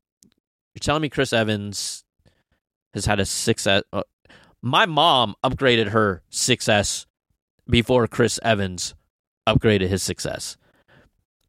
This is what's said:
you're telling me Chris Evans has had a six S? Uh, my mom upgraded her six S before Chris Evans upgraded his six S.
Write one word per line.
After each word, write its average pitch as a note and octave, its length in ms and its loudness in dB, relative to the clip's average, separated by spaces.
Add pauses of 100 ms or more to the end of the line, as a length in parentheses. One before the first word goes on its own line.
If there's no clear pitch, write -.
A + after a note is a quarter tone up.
(240)
you're - 560 -20
telling D3+ 220 -2
me D3+ 80 -4
Chris - 240 -2
Evans G#2+ 720 -2 (880)
has G2+ 120 -6
had G2+ 140 0
a G2 60 0
six - 420 -2
S? G2 240 2
Uh, G2 120 -6 (580)
my D#3+ 240 2
mom D3 580 2
upgraded B2 460 2
her G#2 400 0
six - 400 -2
S G#2 360 0 (640)
before A#2+ 380 4
Chris - 360 0
Evans G2 520 -2 (500)
upgraded G#2+ 440 2
his F#2+ 120 -2
six - 240 -6
S. - 300 -10 (920)